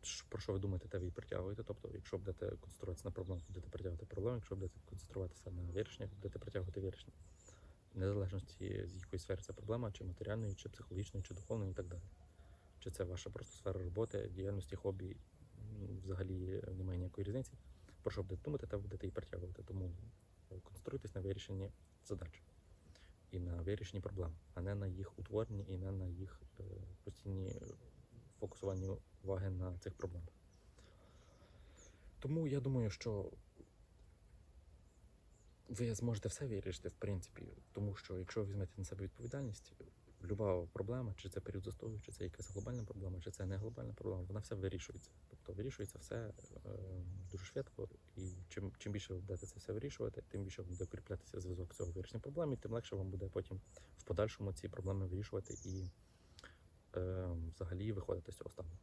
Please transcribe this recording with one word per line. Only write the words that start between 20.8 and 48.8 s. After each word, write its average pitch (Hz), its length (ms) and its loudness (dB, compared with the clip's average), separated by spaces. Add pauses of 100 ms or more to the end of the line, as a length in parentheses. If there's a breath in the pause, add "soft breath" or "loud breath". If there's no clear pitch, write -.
на 98 60 0
вирішенні 98 500 0 (340)
задач. 90 380 -4 (880 loud breath)
І 90 80 0
на 87 220 4
вирішенні 95 400 2
проблем, 90 340 2 (180)
а 87 80 0
не 98 140 4
на 98 120 4
їх 92 320 0
утворенні 104 480 4
і 95 100 0
не 95 140 0
на 92 160 2
їх, 90 340 -4 (180)
е, 95 40 -4 (400)
постійній, 95 440 0
е, - 140 -2 (800)
фокусуванні 95 500 2 (340)
уваги 95 260 4
на 90 280 2
цих 90 160 -2
проблемах. 87 360 -2 (1900 loud breath)
Тому 156 280 6
я 139 120 8
думаю, 127 300 8
що 101 420 2 (2500)
ви 117 240 6
зможете 113 360 4
все - 160 0
вирішити, 98 440 0
в - 40 -8
принципі, - 540 0 (240)
тому 101 240 2
що - 220 -4
якщо 92 240 2
ви 101 60 4
візьмете 98 300 0
на 95 80 0
себе 98 180 -2
відповідальність, 120 720 -2 (500)
люба 92 500 6
проблема, 113 440 2
чи 98 120 -4
це 95 100 0
період 95 240 -2
застою, 110 380 -2
чи - 100 -8
це - 120 -4
якась - 280 -4
глобальна 110 320 0
проблема, 92 380 -2
чи 90 100 -4
це 98 140 -2
не 95 120 2
глобальна 110 360 0
проблема, 98 340 4
вона 98 120 2
вся 107 160 0
вирішується. 92 560 0 (180)
Тобто - 240 -8
вирішується 107 460 0
все, - 160 -2
е, 110 160 0 (1000)
дуже - 140 -2
швидко, - 440 -2 (260)
і 92 160 -2 (180)
чим, 95 280 -2
чим - 140 0